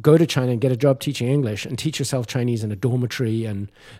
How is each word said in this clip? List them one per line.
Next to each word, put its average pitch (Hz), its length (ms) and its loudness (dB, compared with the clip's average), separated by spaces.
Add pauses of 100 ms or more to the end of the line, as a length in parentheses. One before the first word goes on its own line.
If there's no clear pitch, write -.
go 156 160 6
to 165 80 6
China 127 280 0
and 113 80 -2
get 131 100 2
a 123 60 0
job 135 240 2
teaching 127 260 -4
English 127 380 0
and 123 120 -6
teach - 220 -4
yourself 127 260 -2
Chinese 120 380 -2
in 107 80 -4
a 101 60 -6
dormitory 117 640 -2
and, 101 260 -6 (300)